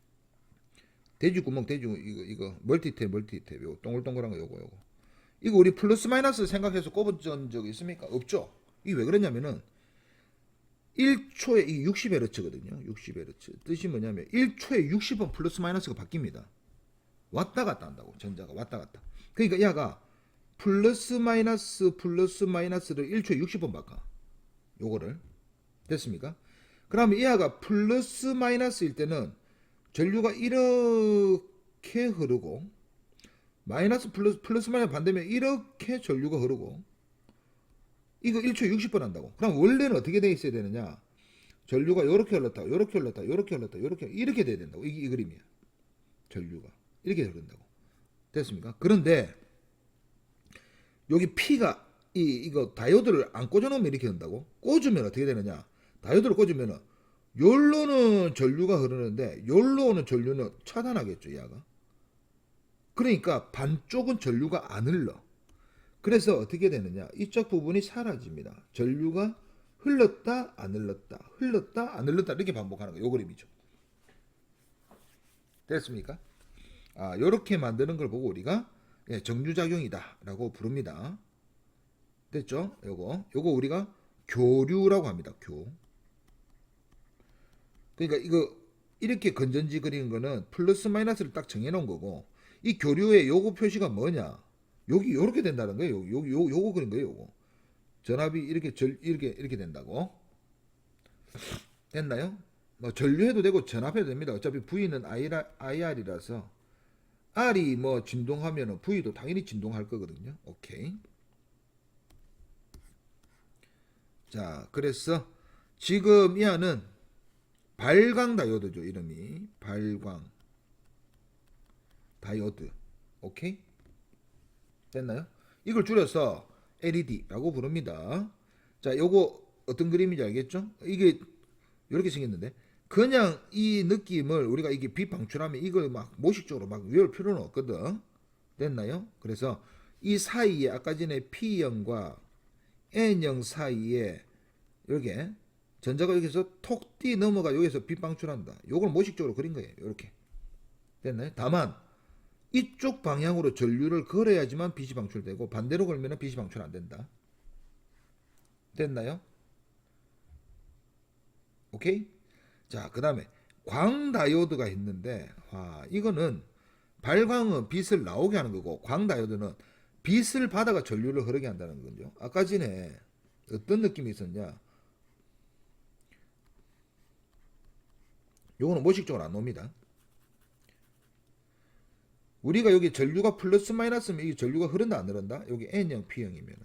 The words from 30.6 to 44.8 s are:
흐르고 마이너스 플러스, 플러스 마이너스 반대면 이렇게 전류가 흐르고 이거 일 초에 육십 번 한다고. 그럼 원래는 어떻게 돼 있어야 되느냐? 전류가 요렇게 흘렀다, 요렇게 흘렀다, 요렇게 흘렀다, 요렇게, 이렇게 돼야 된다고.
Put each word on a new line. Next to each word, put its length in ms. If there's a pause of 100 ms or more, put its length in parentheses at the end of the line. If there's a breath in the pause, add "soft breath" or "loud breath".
흐르고 640 (960 soft breath)
마이너스 480
플러스, 280
플러스 300
마이너스 220
반대면 320
이렇게 760
전류가 380
흐르고 440 (1400)
이거 180
일 140
초에 140
육십 240
번 100
한다고. 340
그럼 220
원래는 380
어떻게 240
돼 100
있어야 220
되느냐? 480 (640 soft breath)
전류가 380
요렇게 320
흘렀다, 320
요렇게 300
흘렀다, 280
요렇게 300
흘렀다, 240
요렇게, 260
이렇게 380
돼야 140
된다고. 260